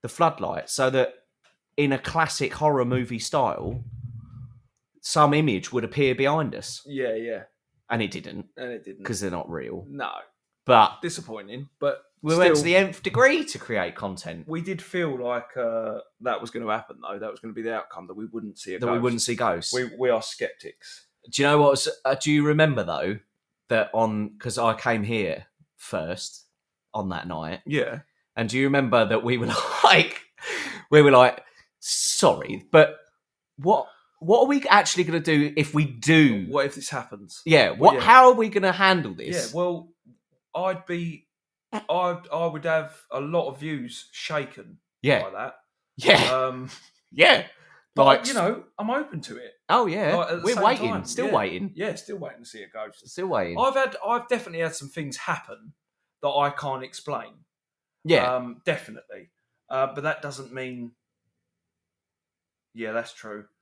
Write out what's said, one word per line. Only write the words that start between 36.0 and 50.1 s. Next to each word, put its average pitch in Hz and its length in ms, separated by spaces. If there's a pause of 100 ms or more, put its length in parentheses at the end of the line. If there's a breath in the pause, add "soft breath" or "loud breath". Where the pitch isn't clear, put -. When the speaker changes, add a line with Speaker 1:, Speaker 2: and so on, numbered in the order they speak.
Speaker 2:
What 139 160
if 139 100
this 135 140
happens? - 560
Speaker 1:
Yeah, 139 260
Speaker 2:
Well, - 80
Speaker 1:
what, 147 180
Speaker 2:
yeah. 123 40
Speaker 1:
how 254 280
are - 60
we 220 140
gonna 190 240
handle 180 420
this? 151 380
Speaker 2:
Yeah, 151 60
well, 175 320 (640)
I'd 185 320
be, 170 400 (460)
I'd, 180 600
I 165 140
would 151 180
have 160 320 (140)
a 131 100
lot 151 280
of 135 120
views 143 520
shaken - 640 (240)
Speaker 1:
Yeah. 123 220
Speaker 2:
by 95 60
that. 107 240 (420)
Speaker 1:
Yeah. - 360
Speaker 2:
Um, 131 360 (220 loud breath)
Speaker 1:
<laughs> - 220
Yeah. 156 340 (500 soft breath)
Speaker 2:
but, 139 80
Speaker 1:
Like, 135 240
Speaker 2:
you 277 60
know, 202 300 (140)
I'm 214 120
open 277 320
to 113 140
it. 120 180 (140)
Speaker 1:
Oh, 240 180
yeah. 175 300